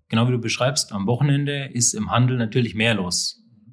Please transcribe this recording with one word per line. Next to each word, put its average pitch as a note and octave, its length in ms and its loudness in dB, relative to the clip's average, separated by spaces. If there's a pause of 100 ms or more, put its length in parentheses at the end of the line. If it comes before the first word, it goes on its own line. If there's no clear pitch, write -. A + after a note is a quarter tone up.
genau A#2 180 2
wie B2+ 60 2
du B2 60 0
beschreibst, B2 520 -2
am G2 160 -4
Wochenende C#3+ 580 0
ist A#2+ 280 -2
im F#2+ 180 -6
Handel B2+ 260 4
natürlich A2+ 380 0
mehr A2+ 180 2
los. F2+ 480 -4 (320)